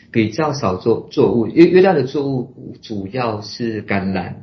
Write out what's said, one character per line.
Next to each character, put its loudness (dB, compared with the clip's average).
比 0
较 -2
少 -2
作， -2
作 4
物， 0
因 6
为 8
约 6
旦 4
的 2
作 -4
物 -8
主 -8
要 -4
是 -8
橄 -2
榄。 -4